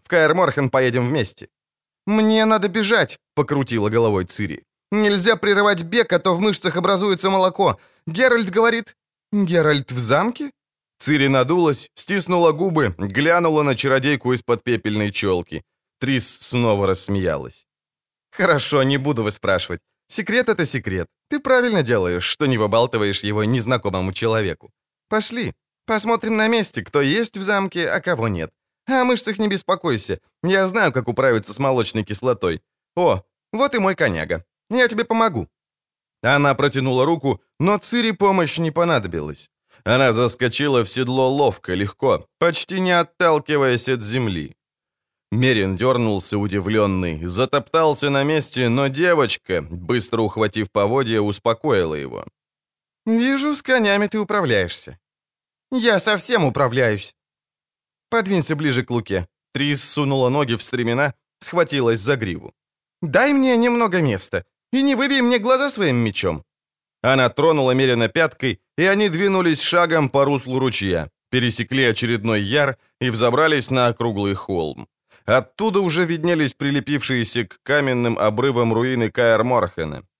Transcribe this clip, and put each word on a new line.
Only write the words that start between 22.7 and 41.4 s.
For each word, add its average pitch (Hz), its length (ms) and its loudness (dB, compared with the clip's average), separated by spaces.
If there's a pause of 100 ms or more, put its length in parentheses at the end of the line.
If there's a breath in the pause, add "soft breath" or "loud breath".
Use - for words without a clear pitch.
его 104 220 -2
незнакомому 104 640 -2
человеку. 110 580 -4 (380)
Пошли, 214 460 -4 (320)
посмотрим 220 500 -2
на 214 140 2
месте, 226 320 -2
кто 143 200 0
есть 196 360 0
в 190 60 -8
замке, 190 440 -2
а 113 140 -2
кого 127 260 -2
нет. 85 240 -4 (340)
О 254 200 2
мышцах 220 340 -2
не 214 80 0
беспокойся, 175 720 -2 (240)
я 185 240 2
знаю, 185 240 2
как 120 160 -2
управиться 120 460 2
с - 60 -8
молочной 123 440 0
кислотой. 101 580 -2 (340)
О, 135 280 2 (300)
вот 262 220 0
и 233 40 0
мой 190 160 0
коняга. 85 480 -2 (260)
Я 247 180 2
тебе 233 180 -2
помогу». 226 420 0 (760)
Она 139 340 4
протянула 131 500 0
руку, 143 360 -2 (180)
но 196 180 2
Цири 226 340 -2
помощь 185 480 0
не 165 120 -2
понадобилась. 98 800 -2 (360 soft breath)
Она 123 280 4
заскочила 123 680 0
в 98 60 -8
седло 127 400 0
ловко, 131 460 0